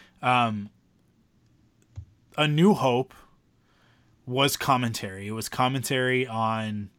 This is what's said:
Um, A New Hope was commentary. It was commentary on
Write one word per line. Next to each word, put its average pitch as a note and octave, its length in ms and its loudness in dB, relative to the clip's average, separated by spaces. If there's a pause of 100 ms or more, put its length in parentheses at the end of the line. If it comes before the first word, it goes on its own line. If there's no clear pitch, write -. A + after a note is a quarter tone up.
(220)
Um, A2+ 480 0 (1700)
A D3+ 100 2
New D#3+ 260 6
Hope A#2+ 400 0 (1120)
was C3 320 0
commentary. A2 720 -2
It G#2+ 40 -6
was A2 160 -6
commentary B2+ 800 0
on A2 720 -4